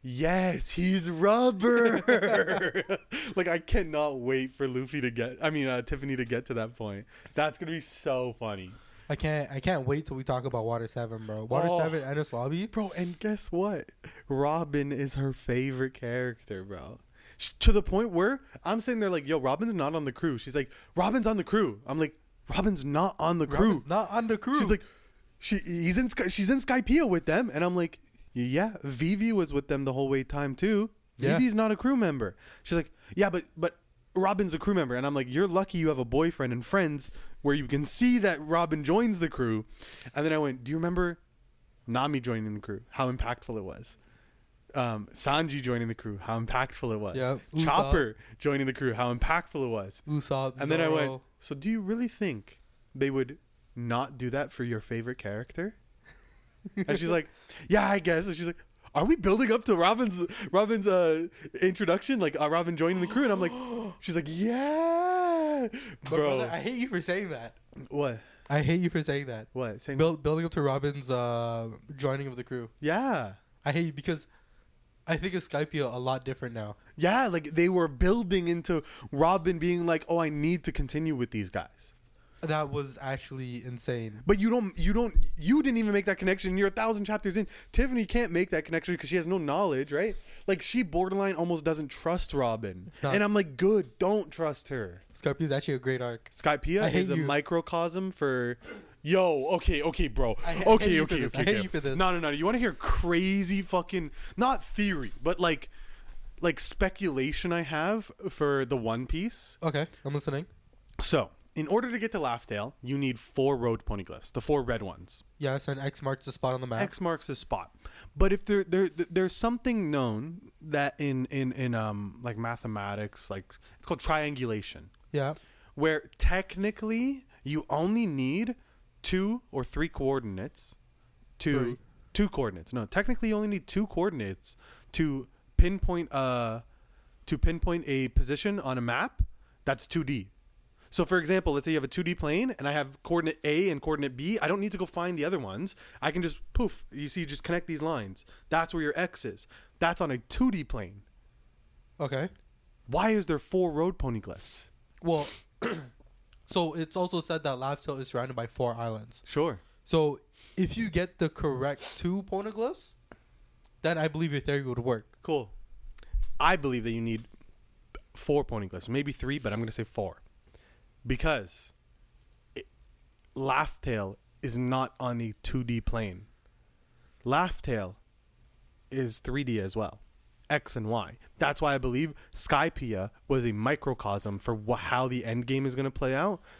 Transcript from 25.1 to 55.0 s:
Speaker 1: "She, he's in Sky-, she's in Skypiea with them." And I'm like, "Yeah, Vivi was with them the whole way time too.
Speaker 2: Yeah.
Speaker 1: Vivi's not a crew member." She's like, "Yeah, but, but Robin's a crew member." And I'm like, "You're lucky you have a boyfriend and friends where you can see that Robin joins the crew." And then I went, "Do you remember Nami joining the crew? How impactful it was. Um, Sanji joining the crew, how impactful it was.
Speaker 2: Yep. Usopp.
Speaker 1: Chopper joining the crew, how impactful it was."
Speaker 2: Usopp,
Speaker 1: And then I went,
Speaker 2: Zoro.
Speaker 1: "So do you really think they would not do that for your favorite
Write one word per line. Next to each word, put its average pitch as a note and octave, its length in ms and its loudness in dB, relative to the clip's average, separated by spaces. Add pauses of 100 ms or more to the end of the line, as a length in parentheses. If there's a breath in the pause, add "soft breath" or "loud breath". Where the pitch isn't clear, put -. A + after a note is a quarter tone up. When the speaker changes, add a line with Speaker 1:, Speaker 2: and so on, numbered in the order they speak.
Speaker 1:
"She, - 260 0
he's F3 340 2
in B3+ 100 2
Sky-, C4+ 200 0
she's F#3+ 220 2
in C4+ 80 6
Skypiea C4 500 4
with F3 180 2
them." G3+ 280 2
And D#3+ 80 0
I'm F3+ 140 2
like, E3+ 240 0 (320)
"Yeah, C#3+ 500 0
Vivi E3+ 500 0
was F3 200 2
with C#3 160 0
them C#3 160 0
the C3+ 80 0
whole C3+ 160 0
way C3+ 160 2
time C#3+ 320 -4
too. G#3+ 340 2 (280)
Speaker 2:
Yeah. C#3+ 200 4
Speaker 1:
Vivi's B3 160 4
not A3 160 4
a G#3+ 60 2
crew C4 200 2
member." C#3+ 380 0 (300 loud breath)
She's E3+ 120 -2
like, D#3+ 140 0 (240 loud breath)
"Yeah, G3 160 4
but, F3 140 -2 (120)
but E3 200 -2 (400)
Robin's F#3+ 360 2
a D#3+ 60 -2
crew G3+ 160 0
member." C3 220 2
And C3 100 0
I'm C#3+ 80 0
like, C3 160 0
"You're E3+ 160 2
lucky F#3 320 0
you D#3+ 100 2
have C#3+ 120 2
a B2 40 0
boyfriend C3+ 480 0
and A#2 140 -4
friends D#3 460 0 (300 loud breath)
where C#3+ 120 4
you C#3+ 120 -2
can C#3+ 180 0
see B3 340 4
that F3+ 220 2
Robin D#3 420 2
joins G3 360 4
the E3 100 2
crew." A2 380 0 (480 loud breath)
And D3 100 0
then D#3 80 2
I D#3 60 2
went, C3 260 -2
"Do C3 60 -6
you D#3 80 -2
remember F3 400 0 (680)
Nami C3 340 2
joining A2 340 -2
the G#2 60 -8
crew? G2+ 200 -8 (100)
How C3 220 0
impactful B2 460 -4
it G2 60 -8
was. - 340 -14 (760 soft breath)
Um, A#2 400 -4
Sanji C#3+ 480 0
joining A#2+ 260 -2
the A2+ 60 -4
crew, G#2 260 -8
how A2+ 180 -4
impactful B2 540 -2
it G#2+ 60 -2
was. G#2 180 -6
Speaker 2:
Yep. C3 240 -2 (140)
Usopp. D#3+ 100 2
Speaker 1:
Chopper C#3+ 520 4 (220 loud breath)
joining C#3 280 0
the C3 80 -2
crew, B2+ 180 0
how A#2+ 220 0
impactful D#3+ 500 0
it B2 40 -2
was." G#2 380 -6
Speaker 2:
Usopp, C3+ 540 -2
Speaker 1:
And C#3+ 100 -2
then E3 120 4
I D#3+ 60 2
went, D#3 180 2
Speaker 2:
Zoro. C3 160 -6 (180)
Speaker 1:
"So - 140 -10
do D3 160 -4
you A3+ 100 0
really A3+ 280 -2
think D3 520 -6 (340)
they C3+ 160 2
would C3+ 280 -2 (360)
not A#2+ 440 -4
do B2 100 -4
that C3+ 240 -2
for B2+ 120 -6
your A#2 160 -4
favorite A#2 360 -6